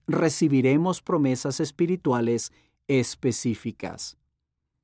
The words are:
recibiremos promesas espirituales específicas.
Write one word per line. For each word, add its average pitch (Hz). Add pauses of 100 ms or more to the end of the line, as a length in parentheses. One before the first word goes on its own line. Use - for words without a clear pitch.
recibiremos 151
promesas 139
espirituales 135 (360)
específicas. 117 (680)